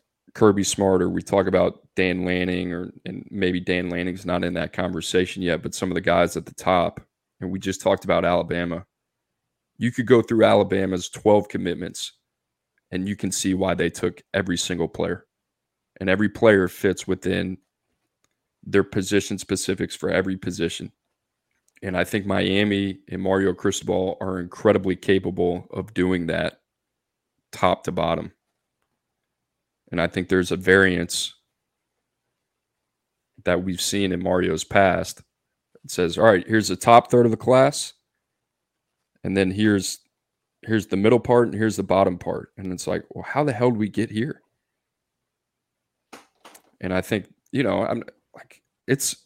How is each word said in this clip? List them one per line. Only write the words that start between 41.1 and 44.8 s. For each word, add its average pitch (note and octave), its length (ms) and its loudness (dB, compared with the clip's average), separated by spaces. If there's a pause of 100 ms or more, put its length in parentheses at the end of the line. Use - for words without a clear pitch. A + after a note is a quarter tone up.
part, A#2+ 260 4
and - 80 -6
here's G#2+ 220 0
the G2 80 -4
bottom F#2 340 2
part." - 380 -8
And F#2+ 160 -8
it's - 160 -8
like, F2+ 220 -4
"Well, - 120 -12
how C#3+ 220 -4
the C#3+ 80 0
hell A#2+ 180 2
did A2+ 80 0
we G#2 100 -2
get G#2+ 220 -4
here?" G#2+ 320 -6 (2500)